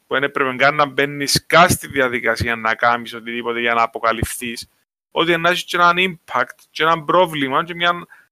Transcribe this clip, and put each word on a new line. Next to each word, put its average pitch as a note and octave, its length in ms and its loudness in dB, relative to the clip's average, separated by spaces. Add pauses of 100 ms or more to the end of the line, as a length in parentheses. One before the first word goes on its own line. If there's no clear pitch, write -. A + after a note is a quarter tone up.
που C3+ 80 -4
δεν C3 80 0
έπρεπε C#3 340 -2
καν C#3 180 4
να D3+ 120 2
μπαίνεις C#3 600 -2
καν E3+ 220 6
στη - 180 -4
διαδικασία A#2+ 680 0
να A2 180 0
κάνεις A#2+ 400 0
οτιδήποτε A#2 460 -6
για A#2 140 0
να A#2 80 2
αποκαλυφθείς, A2+ 840 -4 (420)
ότι E3 260 0
να E3+ 140 0
έχει E3+ 140 -2
και - 120 -6
έναν F3 220 4
impact, E3 560 -2 (160)
και - 120 -6
έναν E3 220 2
πρόβλημα, D#3 600 0
και E3+ 100 -10
μια... F3 320 -2 (260)